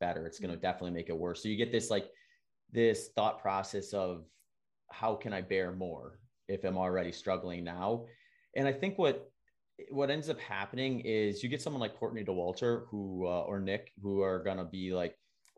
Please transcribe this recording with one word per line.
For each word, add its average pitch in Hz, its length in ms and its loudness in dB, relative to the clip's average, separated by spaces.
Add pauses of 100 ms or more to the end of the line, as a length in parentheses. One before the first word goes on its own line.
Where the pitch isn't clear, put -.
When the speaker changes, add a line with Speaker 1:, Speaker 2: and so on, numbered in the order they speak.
Speaker 1:
better? 85 260 0
It's - 140 -10
gonna 87 140 -4
Speaker 2:
Mm-hmm. 80 80 -10
Speaker 1:
definitely 90 280 0
make 85 180 -4
it 82 80 0
worse." 87 260 -2
So 110 60 -2
you 107 80 0
get 117 160 2
this, 113 180 2
like, 101 200 0 (600)
this 113 420 4
thought 107 280 2
process 98 540 -2
of, 92 340 0 (600)
"How 110 240 0
can 107 180 -4
I 95 100 0
bear 92 300 2
more 85 460 -8 (300)
if 98 160 -2
I'm 95 120 2
already 90 360 2
struggling 90 520 -2
now?" 95 420 -2 (500)
And 139 100 2
I 139 60 4
think 190 260 -2
what, 156 320 2 (600)
what 139 200 2
ends 151 180 0
up 151 120 -2
happening 120 600 -2
is 107 440 2
you 123 40 2
get 135 140 -2
someone 143 180 -2
like 110 160 -2
Courtney 113 280 -4
Dauwalter, 95 640 2
who, 95 400 -2
uh, 87 140 2
or 98 180 0
Nick, 95 320 -2 (100)
who 98 200 2
are 92 200 2
gonna 92 220 0
be, 92 280 -4
like, 90 240 0 (420)